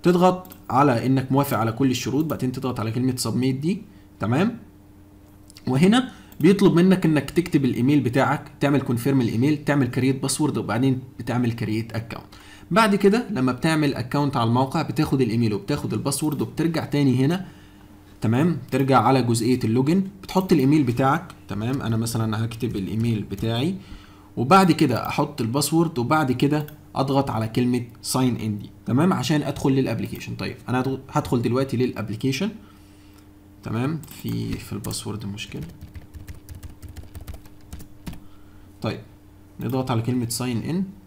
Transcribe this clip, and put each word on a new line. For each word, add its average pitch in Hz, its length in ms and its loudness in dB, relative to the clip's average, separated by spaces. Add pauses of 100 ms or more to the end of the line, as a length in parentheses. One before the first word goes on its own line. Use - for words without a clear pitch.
تضغط 180 440 4 (220)
على 127 360 4
انك 131 260 2
موافق 135 260 2
على 113 140 0
كل 131 200 2
الشروط، 131 340 -2
بعدين 127 260 -2
تضغط 123 280 -4
على 110 120 -4
كلمة 123 240 -2
سبميت 123 400 -2
دي. 156 260 -2 (380)
تمام؟ 160 380 0 (1080)
وهنا 190 440 4 (280)
بيطلب 190 340 6
منك 180 320 4
انك 151 260 2
تكتب 165 340 0
الايميل 131 340 2
بتاعك، 131 600 0
تعمل 143 220 2
كونفيرم 131 400 0
الايميل، 131 440 0
تعمل 143 220 2
كريت 131 340 0
باسورد، 139 360 -2
وبعدين 123 420 0 (200)
بتعمل 120 320 -2
كريت 113 420 -6
اكونت. - 320 -8 (460)
بعد 208 240 4
كده 202 340 4
لما 127 220 0
بتعمل 151 420 0
اكونت 139 440 -2
على 117 100 2
الموقع 135 340 2
بتاخد 143 400 0
الايميل 113 320 2
وبتاخد 131 400 -4
الباسورد 135 480 -2
وبترجع 160 440 -2
تاني 135 400 2
هنا. 180 200 0 (760)
تمام؟ 139 360 2 (140)
ترجع 131 280 4
على 127 240 4
جزئية 117 400 2
اللوجن، 135 400 2 (200)
بتحط 185 280 0
الايميل 147 320 6
بتاعك. 135 420 2 (220)
تمام؟ 113 340 -4
انا 113 160 -2
مثلًا 113 480 -2
هكتب 117 300 -6
الايميل 107 560 -2
بتاعي، 117 440 -2 (640)
وبعد 175 340 6
كده 127 360 2
احط - 340 -4
الباسورد، 147 580 0
وبعد 131 320 2
كده 147 360 0 (280)
اضغط 135 340 0
على 113 180 -2
كلمة 123 340 0 (200)
ساين 127 340 0
ان 104 240 -4
دي. - 100 -14 (160)
تمام؟ 156 280 2
عشان 143 300 0
ادخل - 280 -2
للابليكيشن. 113 640 -2
طيب، 98 200 -8 (140)
انا 123 100 0
هدخل، 135 200 -4 (120)
هدخل 139 300 0
دلوقتي 123 360 -2
للابليكيشن. 127 720 -2 (1120)
تمام؟ 135 380 -4 (200)
في، 113 300 -6
في 107 220 -10
الباسورد 107 520 -8
مشكلة. 104 360 -10 (3250)
طيب، - 180 -6 (600)
نضغط 131 320 -2
على 117 100 0
كلمة 120 280 -2
ساين 123 280 -4
ان. 170 260 -4 (240)